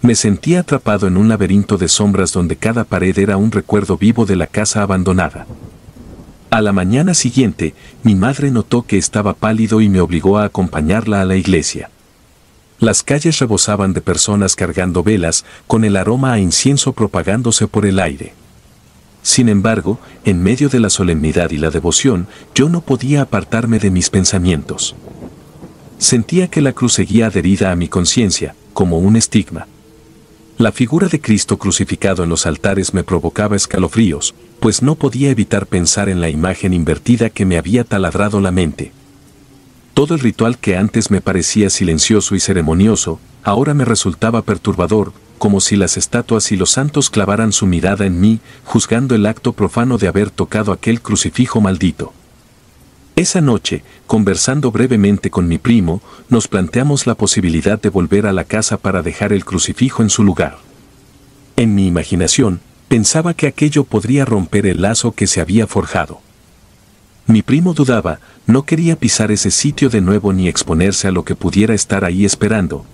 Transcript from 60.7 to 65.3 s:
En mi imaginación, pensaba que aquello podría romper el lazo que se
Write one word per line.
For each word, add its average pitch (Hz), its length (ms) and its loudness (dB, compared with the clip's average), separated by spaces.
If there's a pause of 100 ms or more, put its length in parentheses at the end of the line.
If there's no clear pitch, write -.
En 113 180 2
mi 98 120 2
imaginación, 87 760 0 (280)
pensaba 160 440 0
que 160 140 -2
aquello 147 380 0
podría 127 420 0
romper 101 400 0
el 87 160 0
lazo 113 300 0
que - 140 -2
se - 140 -2